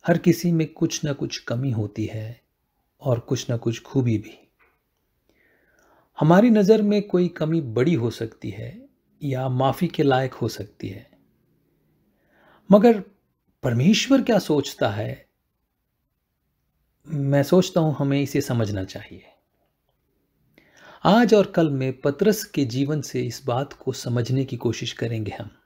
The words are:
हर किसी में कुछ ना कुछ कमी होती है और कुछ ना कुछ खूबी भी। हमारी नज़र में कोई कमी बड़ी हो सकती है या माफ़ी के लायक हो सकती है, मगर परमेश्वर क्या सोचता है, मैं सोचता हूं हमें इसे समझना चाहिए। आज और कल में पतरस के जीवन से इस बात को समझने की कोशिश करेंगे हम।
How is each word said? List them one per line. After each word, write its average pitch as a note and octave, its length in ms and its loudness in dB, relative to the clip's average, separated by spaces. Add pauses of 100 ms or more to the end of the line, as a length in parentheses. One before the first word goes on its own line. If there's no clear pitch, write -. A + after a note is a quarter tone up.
हर F3 100 4
किसी E3+ 340 0
में D#3+ 220 -2
कुछ - 300 -4
ना D3 100 -4
कुछ C3+ 240 -8
कमी B2+ 340 -4
होती G#2+ 340 -4
है A2 360 -12 (600)
और B2 180 0
कुछ - 300 -8
ना A#2+ 80 -2
कुछ A#2 240 -4
खूबी A#2+ 360 0
भी। - 200 -10 (1800)
हमारी F3+ 300 6
नज़र G#3+ 320 6
में G#3 260 0
कोई F3+ 200 2
कमी D#3+ 340 -2
बड़ी B2+ 320 0
हो A#2+ 160 0
सकती A2+ 400 -10
है B2 400 -14 (340)
या C3 260 -4
माफ़ी C3 380 0
के D#3+ 160 -2
लायक C3 300 2
हो - 140 -6
सकती - 420 -10
है, G2+ 220 -16 (1600)
मगर G#3+ 280 6 (640)
परमेश्वर E3+ 580 2
क्या G#3 180 2
सोचता - 500 -2
है, A2+ 400 -8 (1800)
मैं C#3 360 0
सोचता F3+ 360 4
हूं D#3 160 0
हमें C#3 260 0
इसे C3+ 200 -2
समझना G#2 420 -2
चाहिए। - 420 -16 (1800)
आज G#3+ 300 6
और G3+ 180 4
कल E3 180 2
में C3 320 -4
पतरस F#3+ 420 0
के - 220 -2
जीवन C3+ 360 -2
से B2 240 -6
इस A#2+ 200 -10
बात B2+ 280 -4
को - 180 -8
समझने B2 540 -4
की C3 120 -10
कोशिश A#2+ 360 -6
करेंगे A2+ 380 -6
हम। - 340 -16